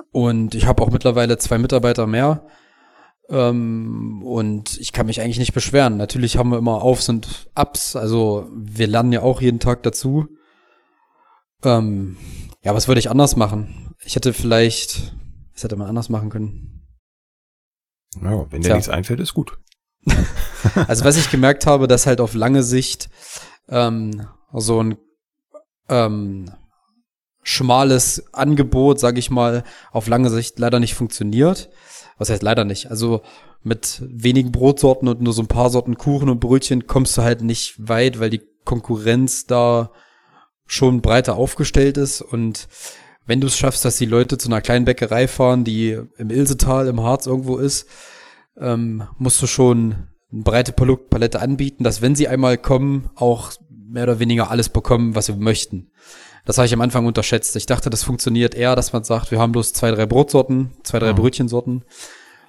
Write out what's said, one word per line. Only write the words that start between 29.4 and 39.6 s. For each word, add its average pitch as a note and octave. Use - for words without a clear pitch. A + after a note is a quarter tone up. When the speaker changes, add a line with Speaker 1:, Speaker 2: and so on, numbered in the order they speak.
Speaker 1:
auf A2
lange A#2+
Sicht A#2
leider A#2+
nicht A#2
funktioniert. A#2
Was -
heißt G2+
leider A2
nicht? G2+
Also A2+
mit -
wenigen B2
Brotsorten C3
und A#2+
nur A#2+
so A2+
ein A2
paar B2
Sorten A#2+
Kuchen C#3+
und A#2+
Brötchen B2
kommst C3
du B2
halt A#2
nicht A2+
weit, A2+
weil A2+
die A2
Konkurrenz A#2
da A#2+